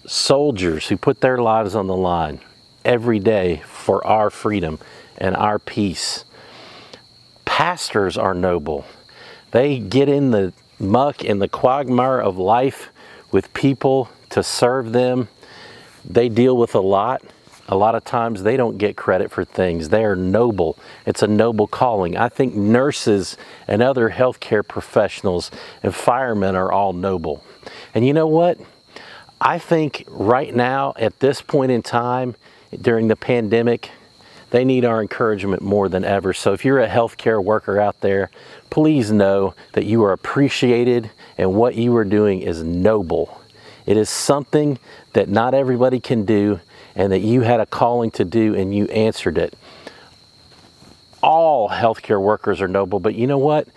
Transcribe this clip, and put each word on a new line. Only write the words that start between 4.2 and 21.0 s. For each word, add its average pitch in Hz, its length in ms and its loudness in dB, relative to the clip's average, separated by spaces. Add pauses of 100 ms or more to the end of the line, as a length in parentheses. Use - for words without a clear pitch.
freedom 87 500 -4 (380)
and 95 200 -2
our 107 200 0
peace. - 680 -6 (1200)
Pastors 123 720 -2
are 101 160 0
noble. 85 520 -2 (680)
They 135 280 2
get 123 300 2
in 139 220 2
the 98 200 2 (260)
muck 127 460 0
and 101 180 0
the 98 60 0
quagmire 127 720 0
of 101 180 -2
life 117 520 0 (420)
with - 220 -2
people 135 560 0 (220)
to 104 120 0
serve 123 480 0
them. 123 380 0 (720)
They 120 240 2
deal 123 300 2
with 117 180 0
a 107 60 4
lot. 101 400 0 (480)
A 98 80 0
lot 110 180 4
of 113 80 -4
times 113 400 -4
they 113 140 2
don't 113 200 0
get 101 200 -2
credit 95 340 0
for 90 140 -4
things. 85 420 -2
They 107 160 2
are 101 140 0
noble. 92 600 0 (280)